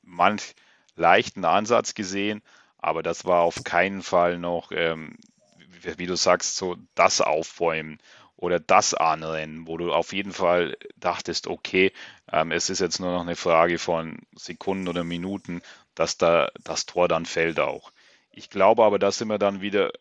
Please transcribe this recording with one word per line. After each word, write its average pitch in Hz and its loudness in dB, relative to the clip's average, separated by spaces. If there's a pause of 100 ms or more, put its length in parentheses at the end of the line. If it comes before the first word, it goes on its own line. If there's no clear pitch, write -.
manch 90 0 (400)
leichten 90 4
Ansatz 107 2
gesehen, 101 -6 (360)
aber 80 -4
das 85 -6
war 87 2
auf 85 0
keinen 92 0
Fall 87 2
noch, 87 -6
ähm, 80 -4 (680)
wie, 82 -10
wie 87 -8
du 90 -4
sagst, - 2
so 90 -6 (180)
das - 4
Aufbäumen 80 -2 (380)
oder 87 0
das 92 4
Anrennen, 80 -2
wo 82 -8
du 85 -2
auf 82 0
jeden 98 -6
Fall 87 2 (200)
dachtest, - -6
okay, 92 0 (380)
ähm, 80 0
es 85 -2
ist 95 -4
jetzt 87 -2
nur 90 -4
noch 87 -4
eine 85 -6
Frage 85 2
von 82 -4 (160)
Sekunden 95 -8
oder 87 -4
Minuten, 87 -8 (320)
dass - -2
da 82 4 (120)
das - -8
Tor 87 0
dann 80 0
fällt 82 -2
auch. 71 -4 (400)
Ich - -20
glaube 107 6
aber, 101 4
da 101 2
sind 110 -6
wir 107 -2
dann 101 0
wieder 98 0 (100)